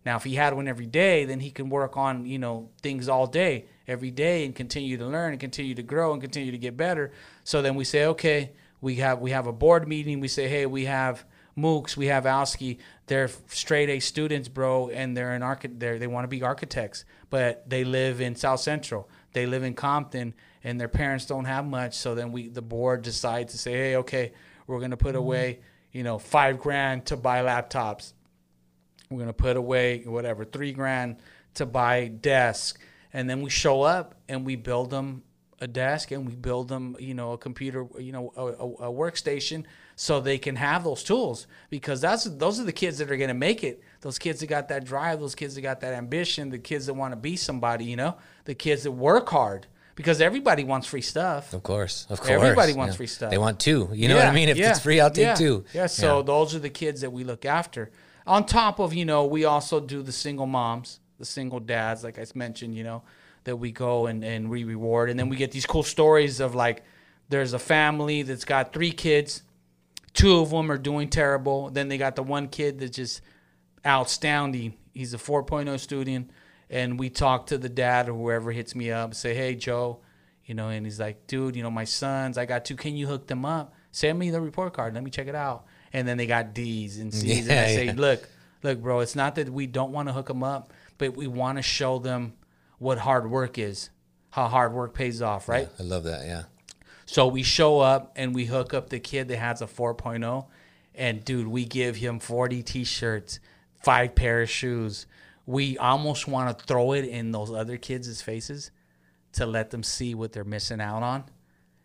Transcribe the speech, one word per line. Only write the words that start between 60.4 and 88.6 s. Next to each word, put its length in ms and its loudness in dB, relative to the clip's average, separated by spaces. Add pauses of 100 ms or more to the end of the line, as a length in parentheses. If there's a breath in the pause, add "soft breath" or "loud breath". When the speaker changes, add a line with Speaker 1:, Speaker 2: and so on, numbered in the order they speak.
Speaker 1:
moms, 540 -2 (180)
the 60 -14
single 360 -6
dads, 440 -2
like 140 -12
I 160 -12
mentioned, 400 -8
you 100 -8
know, 180 -10 (420 loud breath)
that 120 -4
we 140 -6
go 360 0
and, 180 -4
and 260 -4
we 140 -4
reward. 440 2
And 100 0
then 100 0
we 80 -2
get 160 0
these 120 -4
cool 200 2
stories 560 6
of, 160 0
like, 260 2 (460 soft breath)
there's 240 0
a 80 -2
family 640 2
that's 220 -6
got 280 2
three 180 0
kids. 520 2 (680)
Two 280 8
of 120 2
'em 200 0
are 40 2
doing 320 -2
terrible. 640 2
Then 180 -2
they 100 -2
got 180 0
the 80 -2
one 240 -2
kid 320 -2
that's 160 -6
just 240 -8 (640 soft breath)
outstanding. 880 2 (200)
He's 200 -8
a 40 -10
four 240 0
point 260 -4
oh 80 -4
student. 540 -4 (380 loud breath)
And 300 -2
we 120 -2
talk 360 2
to 120 -2
the 100 -6
dad 400 2
or 60 -4
whoever 360 -2
hits 240 -8
me 160 -4
up, 240 -4
say, 200 -4
"Hey, 200 -2
Joe," 460 -4 (440 soft breath)
you 100 -10
know, 140 -4
and 160 -4
he's 140 -8
like, 300 -8
"Dude, 260 -2
you 80 -6
know, 80 -4
my 140 -4
sons, 520 -2
I 80 0
got 200 -2
two. 100 -8
Can 220 -6
you 100 -4
hook 220 -6
them 160 -4
up? 280 -4 (200 soft breath)
Send 260 2
me 120 0
the 100 0
report 340 -4
card. 200 -4
Let 100 -6
me 60 -8
check 180 -8
it 80 -6
out." 280 -6 (320 soft breath)
And 100 0
then 120 0
they 80 0
got 280 0
D's 440 -6
and 140 -8
C's. 360 2
And 100 8
I 40 6
Speaker 2:
Yeah, 120 6
Speaker 1:
say, 120 4
Speaker 2:
yeah. 100 0
Speaker 1:
"Look, 320 4 (340 soft breath)